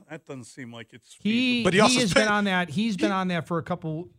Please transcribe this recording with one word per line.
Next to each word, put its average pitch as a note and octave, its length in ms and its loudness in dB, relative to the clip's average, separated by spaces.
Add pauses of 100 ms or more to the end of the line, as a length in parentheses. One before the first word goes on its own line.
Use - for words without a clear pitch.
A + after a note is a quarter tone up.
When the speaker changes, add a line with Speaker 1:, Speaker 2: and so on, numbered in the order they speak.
Speaker 1:
that D#3 160 -18
doesn't C3 200 -14
seem B2 280 -16
like A#2 200 -20
it's - 280 -20
Speaker 2:
He, A#3+ 420 0
Speaker 1:
feasible. - 20 -
Speaker 3:
But E3 80 4
he F#3 40 4
Speaker 2:
he G#3 40 8
Speaker 3:
also B3 200 6
Speaker 2:
has G3 100 2
Speaker 3:
spent G#3+ 160 4
Speaker 2:
been G#3 60 2
on G#3 120 2
that. F3+ 240 0
He's G#3 260 -2
been B3 140 0
Speaker 3:
he G3 40 -2
Speaker 2:
on F#3+ 160 -2
that E3+ 180 -4
for E3+ 100 -4
a D#3 60 -4
couple. E3+ 440 -8 (100)